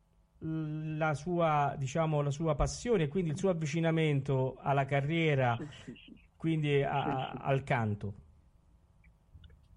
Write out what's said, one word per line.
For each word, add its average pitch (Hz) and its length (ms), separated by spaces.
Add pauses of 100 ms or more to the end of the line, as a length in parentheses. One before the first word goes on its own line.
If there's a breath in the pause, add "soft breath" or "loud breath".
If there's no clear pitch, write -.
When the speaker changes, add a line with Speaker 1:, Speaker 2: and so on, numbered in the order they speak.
(420)
Speaker 1:
la 156 720
sua, 151 600
diciamo, 151 460
la 143 80
sua 151 260
passione 156 500
e - 20
quindi 165 240
il 139 60
suo 190 120
avvicinamento 156 1120
alla 139 260
carriera, 143 720
Speaker 2:
Sì, 151 100 (180)
sì, - 200
sì. - 140 (160)
Speaker 1:
quindi 147 480
a-, 139 480
Speaker 2:
Sì, - 60
sì. - 80
Speaker 1:
al 135 180
canto. 107 500 (1600)